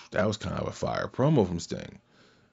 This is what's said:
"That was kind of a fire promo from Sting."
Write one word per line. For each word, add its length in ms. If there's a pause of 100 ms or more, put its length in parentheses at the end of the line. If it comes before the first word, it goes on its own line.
(120)
"That 140
was 100
kind 200
of 120
a 40
fire 360
promo 400
from 100
Sting." 400 (540)